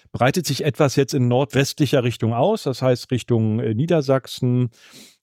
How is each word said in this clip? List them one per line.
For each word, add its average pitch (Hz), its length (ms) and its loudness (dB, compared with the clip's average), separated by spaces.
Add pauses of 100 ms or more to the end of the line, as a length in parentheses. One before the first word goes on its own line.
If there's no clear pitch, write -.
(120)
breitet 139 320 0
sich 139 200 -4
etwas 143 320 0
jetzt 135 180 0
in 123 140 2
nordwestlicher 135 760 0
Richtung 117 300 -2
aus, 180 300 0
das 135 180 -4
heißt 127 280 0
Richtung, 113 500 0
äh, 113 140 -2
Niedersachsen. 131 960 0 (520)